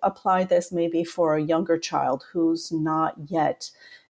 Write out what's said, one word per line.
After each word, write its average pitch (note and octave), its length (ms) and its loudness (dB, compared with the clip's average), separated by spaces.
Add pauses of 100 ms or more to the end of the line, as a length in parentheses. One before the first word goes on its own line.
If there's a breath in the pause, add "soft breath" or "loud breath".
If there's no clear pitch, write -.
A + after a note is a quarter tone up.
apply F#3+ 440 0
this F3 260 2
maybe E3+ 320 0
for E3 320 0
a D#3 80 0
younger E3 340 2
child C#3 560 -2
who's E3 380 0
not D#3+ 420 0 (140)
yet, D#3 420 -2 (500 loud breath)